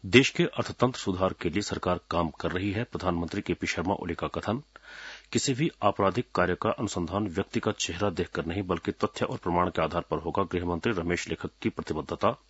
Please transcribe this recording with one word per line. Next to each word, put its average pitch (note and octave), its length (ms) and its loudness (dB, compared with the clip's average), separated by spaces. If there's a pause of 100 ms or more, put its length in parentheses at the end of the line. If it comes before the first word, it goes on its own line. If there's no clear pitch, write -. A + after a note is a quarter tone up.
देश B2 240 8
के - 140 0
अर्थतंत्र - 560 0
सुधार F#2 420 0
के E2+ 80 0
लिए F#2+ 120 0
सरकार - 380 -2 (120)
काम E2+ 180 2
कर D#2+ 220 -4
रही F#2+ 200 -2
है, G#2+ 120 -2
प्रधानमंत्री F2 580 -2
केपी F2+ 260 -4
शर्मा F2+ 260 -2
ओली E2+ 220 -4
का - 120 -4
कथन। G#2+ 340 -2 (720)
किसी B2+ 220 2
भी C#3+ 180 0 (120)
आपराधिक G2+ 420 2 (100)
कार्य F2+ 200 4
का G#2+ 140 0
अनुसंधान G2 580 -2
व्यक्ति F#2+ 320 -2
का G#2+ 120 0
चेहरा G2 380 -2
देखकर E2+ 360 -4
नहीं, F2+ 180 -2
बल्कि F2+ 280 -2
तथ्य - 340 -2
और C3 120 -6
प्रमाण F2+ 320 2
के E2+ 120 0
आधार E2 200 0
पर D#2 160 -4
होगा, D#2+ 260 -2
गृह F2 220 -2
मंत्री F2 260 0
रमेश F2 360 -2
लेखक E2 220 -6 (120)
की A2+ 80 0
प्रतिबद्धता। E2 680 -2 (100)